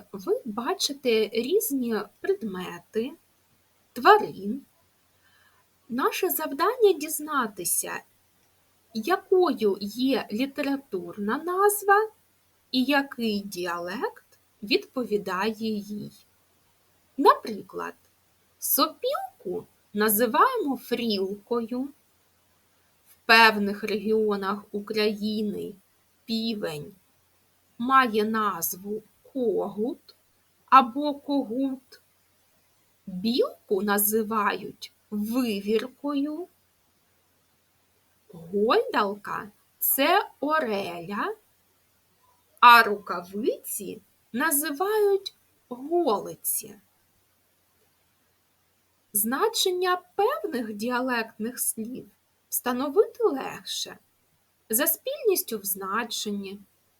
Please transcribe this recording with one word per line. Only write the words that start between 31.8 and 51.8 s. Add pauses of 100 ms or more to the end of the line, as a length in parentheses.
Білку
називають (180)
вивіркою. (1900)
Гойдалка — (280)
це (100)
ореля, (1200)
а
рукавиці (320)
називають (340)
голиці. (2500)
Значення (140)
певних
діалектних
слів (400)